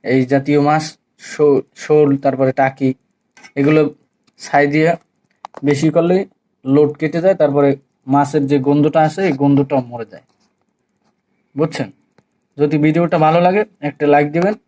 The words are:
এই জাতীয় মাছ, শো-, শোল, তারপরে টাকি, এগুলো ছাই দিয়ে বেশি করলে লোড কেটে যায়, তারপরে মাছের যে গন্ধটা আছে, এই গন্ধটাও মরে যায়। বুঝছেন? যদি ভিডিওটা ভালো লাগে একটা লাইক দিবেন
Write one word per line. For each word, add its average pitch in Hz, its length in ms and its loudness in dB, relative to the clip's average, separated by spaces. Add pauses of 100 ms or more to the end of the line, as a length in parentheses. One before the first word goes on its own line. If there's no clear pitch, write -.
এই 131 160 0 (120)
জাতীয় 143 360 0
মাছ, 156 160 0 (460)
শো-, 147 340 0 (180)
শোল, 151 260 2 (160)
তারপরে 131 360 0
টাকি, 135 280 -2 (720)
এগুলো 151 200 2 (600)
ছাই 143 240 0 (100)
দিয়ে 156 160 2 (800)
বেশি 147 280 0
করলে 175 200 2 (480)
লোড 143 260 2 (100)
কেটে 156 240 -4
যায়, 190 180 2
তারপরে 143 260 2 (460)
মাছের 143 360 0
যে 147 60 2 (100)
গন্ধটা 147 420 2
আছে, 160 200 -6
এই 143 120 -2
গন্ধটাও 143 400 2 (100)
মরে 117 220 -12
যায়। - 120 -20 (1300)
বুঝছেন? 143 340 -4 (720)
যদি 147 260 0
ভিডিওটা 165 320 0 (100)
ভালো 165 200 2
লাগে 196 160 0 (260)
একটা 143 160 -6 (100)
লাইক 147 200 2
দিবেন 196 200 -2 (140)